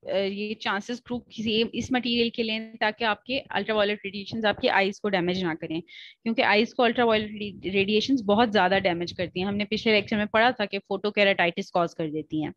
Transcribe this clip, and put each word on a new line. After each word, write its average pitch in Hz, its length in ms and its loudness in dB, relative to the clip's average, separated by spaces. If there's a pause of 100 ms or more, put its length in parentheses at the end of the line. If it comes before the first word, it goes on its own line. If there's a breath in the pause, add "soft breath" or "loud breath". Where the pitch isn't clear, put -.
अ, - 80 -2
ये 196 380 -4
chances 214 520 -6
ग्रुप 247 260 -8
किसी 220 300 -2
इस 226 300 -4
material 240 380 0
के 233 120 -6
लें 220 340 -6
ताकि 214 280 -2
आपके 214 340 -2
ultraviolet 208 640 0
radiations 202 400 -8
आपकी 214 240 2
eyes 196 300 2
को 208 100 -2
damage 185 340 0
ना 165 120 0
करें, 160 280 -6 (400 loud breath)
क्योंकि 226 200 0
eyes 214 300 4
को - 100 0
ultraviolet 226 480 2
रे-, 190 440 -8
radiations 214 460 2
बहुत 208 320 2
ज्यादा 190 260 4
damage 175 340 -2
करती 175 280 -6
हैं। 190 60 -2
हमने 202 180 -2
पिछले 220 280 0
lecture 208 240 2
में 208 100 0
पढ़ा 226 260 2
था 214 140 -2
कि 196 120 -6
photokeratitis 196 920 0
cause 170 240 0
कर 160 160 -4
देती 156 320 -4
हैं। 147 140 -4